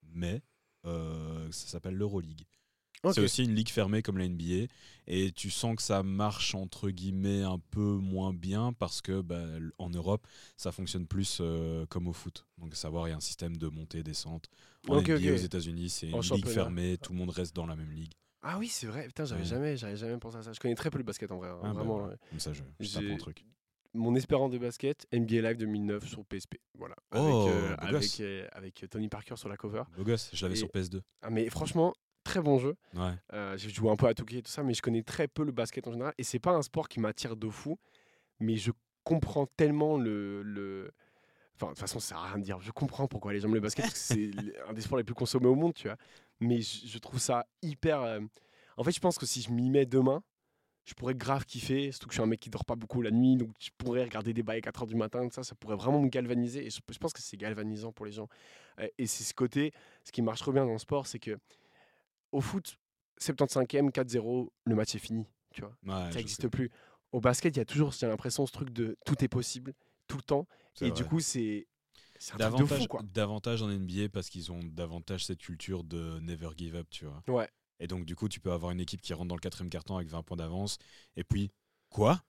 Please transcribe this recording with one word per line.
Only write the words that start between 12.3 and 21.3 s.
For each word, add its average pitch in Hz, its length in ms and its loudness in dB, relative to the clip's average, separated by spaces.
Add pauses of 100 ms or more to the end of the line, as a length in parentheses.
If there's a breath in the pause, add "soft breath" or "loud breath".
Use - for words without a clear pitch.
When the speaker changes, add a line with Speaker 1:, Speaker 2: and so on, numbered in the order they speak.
Speaker 1:
Donc, 82 140 -12
à 78 40 -8
savoir, 82 320 -4
il - 20 -2
y 80 40 -2
a - 20 -6
un 78 40 -6
système 85 360 -6
de 80 120 -4
montée, 78 340 -8
descente. 78 460 -8 (400 soft breath)
En - 100 6
Speaker 2:
Ok, - 120 6
Speaker 1:
N 156 80 6
B 90 80 4
A, - 60 6
Speaker 2:
ok. - 20 8
Speaker 1:
aux 90 100 2
États-Unis, 85 460 -2
c'est - 180 -4
Speaker 2:
En - 0 -
Speaker 1:
une 80 120 -4
ligue - 80 0
Speaker 2:
championnat. 113 260 2
Speaker 1:
fermée. 87 440 0
Tout - 140 -8
le 90 60 -2
monde 90 120 -2
reste 85 240 -4
dans 85 120 -4
la 80 100 -6
même 78 160 -8
ligue. 80 200 -8 (300)
Speaker 2:
Ah 170 160 -4
oui, 226 100 -4
c'est - 180 -6
vrai. 110 200 -6
Putain, 131 200 -6
j'avais 110 160 -2
Speaker 1:
Ouais. 87 40 -2
Speaker 2:
jamais, 139 300 0
j'avais 104 200 -6
jamais 113 220 -4
pensé 113 200 -12
à 110 40 -12
ça. 113 100 -12
Je 110 80 -12
connais 120 140 2
très 156 160 -2
peu - 80 -2
le 127 60 -2
basket, 107 260 -6